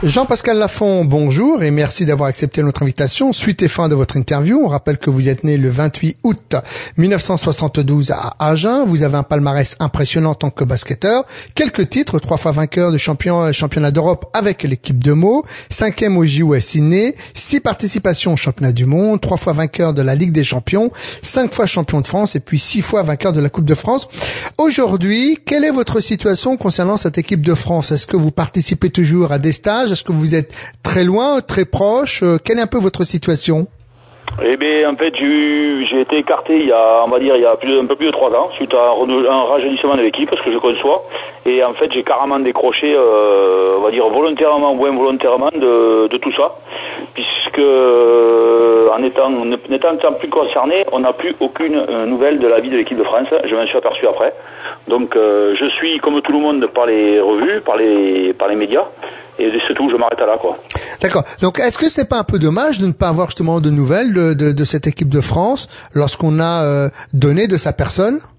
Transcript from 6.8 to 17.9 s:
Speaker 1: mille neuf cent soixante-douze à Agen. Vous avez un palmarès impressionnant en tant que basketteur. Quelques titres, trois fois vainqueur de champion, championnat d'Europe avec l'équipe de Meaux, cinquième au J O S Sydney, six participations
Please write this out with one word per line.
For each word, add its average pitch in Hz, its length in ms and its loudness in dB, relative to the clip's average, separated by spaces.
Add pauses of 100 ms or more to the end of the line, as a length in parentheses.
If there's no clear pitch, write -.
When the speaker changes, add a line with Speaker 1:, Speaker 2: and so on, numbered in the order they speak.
Speaker 1:
mille 170 100 4
neuf 196 140 0
cent 180 160 -2
soixante-douze 147 720 0
à - 280 -6
Agen. 165 460 0
Vous 165 180 2
avez 143 140 0
un 143 60 0
palmarès 143 580 -2
impressionnant 156 520 0
en - 20 -2
tant 143 160 -4
que - 120 -6
basketteur. 143 640 -2 (300)
Quelques 254 340 -2
titres, 254 300 -2
trois - 180 -2
fois 156 160 -2
vainqueur 156 400 0
de 156 60 2
champion, 165 560 0
championnat 147 380 -2
d'Europe 160 420 0
avec 208 300 -2
l'équipe 131 380 -2
de 143 120 4
Meaux, 208 280 2 (280)
cinquième 208 480 0
au 165 60 4
J 151 180 2
O 151 120 2
S 123 120 0
Sydney, 180 480 2 (180)
six - 280 -2
participations 190 720 -2